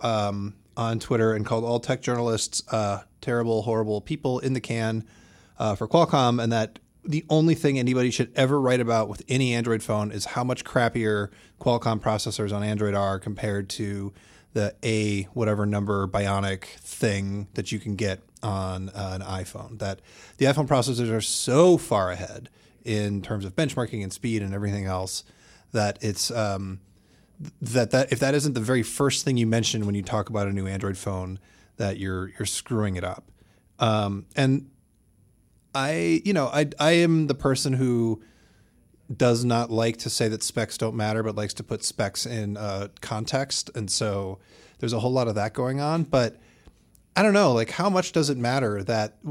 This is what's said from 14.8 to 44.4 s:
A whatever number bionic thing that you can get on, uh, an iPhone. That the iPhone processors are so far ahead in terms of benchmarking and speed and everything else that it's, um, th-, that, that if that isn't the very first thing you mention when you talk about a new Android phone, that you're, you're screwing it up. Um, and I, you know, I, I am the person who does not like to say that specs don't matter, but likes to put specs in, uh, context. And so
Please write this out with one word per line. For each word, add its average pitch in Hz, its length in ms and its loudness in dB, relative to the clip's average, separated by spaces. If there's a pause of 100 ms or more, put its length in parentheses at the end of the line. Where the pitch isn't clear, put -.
A 107 400 0 (100)
whatever 107 340 0
number 101 400 0
bionic 98 580 0
thing 101 920 -4
that - 160 -6
you 110 80 -6
can 101 180 -6
get 95 240 -2 (220)
on, 95 480 -4
uh, 98 240 -8
an 92 80 -8
iPhone. 95 560 -10
That 98 220 -6 (380)
the 135 80 4
iPhone 139 200 2
processors 120 440 2
are 110 100 0
so 160 580 6
far 98 320 0
ahead 90 380 -10 (360)
in 104 380 0
terms 98 220 -6
of 92 100 -8
benchmarking 127 480 -2
and 95 100 -8
speed 113 300 -2
and 98 120 -4
everything 101 320 -2
else 95 360 -4 (500)
that 104 280 0
it's, 104 300 -4
um, 98 500 -4 (600)
th-, - 200 -14
that, 117 320 0
that 135 200 2
if 117 60 -2
that 139 160 2
isn't 143 200 0
the 123 60 -2
very 120 220 2
first - 420 0
thing 135 120 2
you 117 100 2
mention 110 400 0
when 101 80 0
you 101 80 -2
talk 104 280 -4
about 104 180 -2
a 98 40 -2
new 98 140 -4
Android 98 300 -4
phone, 95 420 -6 (380)
that 98 220 -2
you're, 95 320 -4
you're - 160 -6
screwing 104 500 -2
it 90 80 -6
up. - 260 -10 (480)
Um, 107 560 0
and 135 340 2 (1040)
I, 160 500 2
you 202 80 2
know, 143 160 2
I, 147 200 2 (120)
I 156 120 6
am 165 360 6
the 143 60 2
person 135 400 2
who 117 480 2 (920)
does 120 300 4
not 117 260 2
like 113 280 2
to - 120 -6
say 117 180 0
that 110 140 -4
specs - 360 -4
don't 113 160 -2
matter, 110 280 0
but 110 120 -2
likes 104 200 -4
to - 100 -10
put - 200 -6
specs - 420 -4
in, 107 300 -4
uh, 101 320 -6 (120)
context. 131 720 -4
And 104 160 -6
so 98 480 -2 (400)